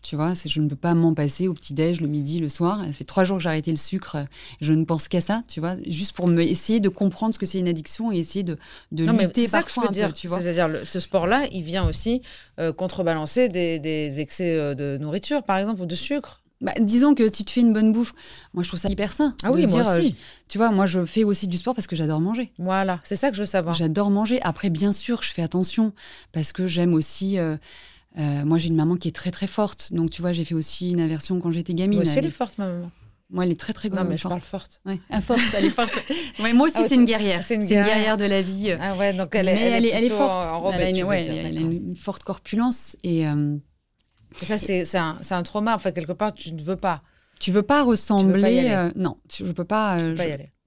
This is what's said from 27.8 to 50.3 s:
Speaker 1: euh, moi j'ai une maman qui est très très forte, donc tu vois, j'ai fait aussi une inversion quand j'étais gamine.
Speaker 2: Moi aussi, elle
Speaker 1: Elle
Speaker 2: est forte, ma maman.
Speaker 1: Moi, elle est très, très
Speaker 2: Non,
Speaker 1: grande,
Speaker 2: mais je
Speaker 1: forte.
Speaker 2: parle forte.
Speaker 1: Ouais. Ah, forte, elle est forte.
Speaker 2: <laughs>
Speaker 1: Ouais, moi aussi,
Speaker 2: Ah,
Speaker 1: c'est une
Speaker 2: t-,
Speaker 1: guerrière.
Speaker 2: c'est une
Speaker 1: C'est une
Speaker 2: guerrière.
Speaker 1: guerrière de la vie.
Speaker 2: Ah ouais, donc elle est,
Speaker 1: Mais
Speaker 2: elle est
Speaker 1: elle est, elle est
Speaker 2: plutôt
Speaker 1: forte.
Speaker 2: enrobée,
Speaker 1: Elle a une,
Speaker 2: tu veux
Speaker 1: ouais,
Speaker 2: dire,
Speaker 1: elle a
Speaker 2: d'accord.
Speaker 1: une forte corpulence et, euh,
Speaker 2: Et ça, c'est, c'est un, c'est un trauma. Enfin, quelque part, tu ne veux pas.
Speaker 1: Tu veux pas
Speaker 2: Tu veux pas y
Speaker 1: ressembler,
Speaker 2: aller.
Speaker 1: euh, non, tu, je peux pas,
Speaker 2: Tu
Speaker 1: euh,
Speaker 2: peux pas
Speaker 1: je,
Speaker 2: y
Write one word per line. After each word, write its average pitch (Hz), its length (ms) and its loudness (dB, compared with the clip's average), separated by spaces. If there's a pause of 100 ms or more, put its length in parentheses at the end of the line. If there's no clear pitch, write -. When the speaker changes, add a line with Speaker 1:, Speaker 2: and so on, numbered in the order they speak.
Speaker 1:
euh, 147 300 -2
moi 160 100 4
j'ai 170 120 0
une 165 60 0
maman 160 220 4
qui 180 120 -4
est - 60 -6
très - 160 -6
très 196 160 -6
forte, - 460 -4
donc 165 160 0
tu 165 140 -8
vois, 175 100 0
j'ai 165 140 -2
fait 170 80 -4
aussi 170 380 -4
une 175 100 2
inversion 160 380 -2
quand 170 120 -2
j'étais 170 220 -4
gamine. 190 240 2
Speaker 2:
Moi 190 60 4
aussi, 165 80 2
elle 190 80 2
Speaker 1:
Elle 277 40 -2
Speaker 2:
est 320 60 -2
forte, - 260 -6
ma 196 120 -6
maman. 175 220 -8 (380)
Speaker 1:
Moi, 180 160 -2
elle 180 80 2
est 165 80 -4
très, - 140 -8
très - 160 -8
Speaker 2:
Non, 190 60 -4
Speaker 1:
grande, 185 120 -2
Speaker 2:
mais 175 80 -2
je - 60 -6
Speaker 1:
forte. 180 100 -4
Speaker 2:
parle 180 80 -4
forte. - 460 -14
Speaker 1:
Ouais. 190 120 -4 (120)
Ah, 214 100 0
forte, 240 200 2 (140)
elle - 120 2
est - 20 4
forte. 233 240 0 (240)
Speaker 2:
<laughs> 311 220 -8
Speaker 1:
Ouais, 226 160 0
moi 277 140 8
aussi, - 100 0
Speaker 2:
Ah, 330 100 4
Speaker 1:
c'est 277 60 4
une 247 100 8
Speaker 2:
t-, 226 80 4
Speaker 1:
guerrière. 196 320 0
Speaker 2:
c'est 233 120 -2
une 214 80 -2
Speaker 1:
C'est 196 100 2
une 202 60 8
Speaker 2:
guerrière. 214 160 4
Speaker 1:
guerrière 214 200 2
de 208 80 0
la 196 160 2
vie. 190 300 -2 (100)
Speaker 2:
Ah 190 160 -2
ouais, 202 160 0
donc 185 220 -4
elle 185 140 2
est, 185 60 6
Speaker 1:
Mais 208 60 2
Speaker 2:
elle 233 60 4
est 233 100 4
Speaker 1:
elle 233 80 4
est, 233 60 4
elle 226 140 2
est 247 40 4
Speaker 2:
plutôt 220 140 0
Speaker 1:
forte. 185 200 2 (120)
Speaker 2:
enrobée, 180 240 0
Speaker 1:
Elle 180 60 0
a 185 40 0
une, 185 80 0
Speaker 2:
tu 185 60 0
veux 185 60 -2
Speaker 1:
ouais, 190 140 0
Speaker 2:
dire, 160 120 -4
Speaker 1:
elle 160 120 -6
a 160 40 -6 (100)
Speaker 2:
d'accord. 160 100 0
Speaker 1:
une 180 260 -6
forte - 280 -10
corpulence 233 800 -4
et, 165 260 0
euh, 147 280 0 (840)
Speaker 2:
Et - 20 -10
ça, 214 140 -2
c'est, 185 260 0
c'est 185 140 -2
un, 160 240 -2
c'est - 120 -6
un 180 80 -2
trauma. 214 320 -2
Enfin, 196 180 -2
quelque 165 200 -6
part, 208 220 -2
tu 165 180 -14
ne 160 100 -10
veux 175 140 -4
pas. 175 260 -2 (380)
Speaker 1:
Tu - 120 -2
veux 208 100 4
pas 285 180 4
Speaker 2:
Tu 277 60 4
veux - 0 -
pas - 0 -
y 240 40 4
Speaker 1:
ressembler, 202 720 4
Speaker 2:
aller. 254 100 4
Speaker 1:
euh, 185 260 2
non, 180 200 -2 (120)
tu, - 180 -10
je 180 60 -4
peux 170 120 -4
pas, 208 340 0
Speaker 2:
Tu 165 60 0
Speaker 1:
euh, 165 60 0
Speaker 2:
peux 160 60 -4
pas 170 80 -2
Speaker 1:
je, 170 40 -2
Speaker 2:
y 151 40 -4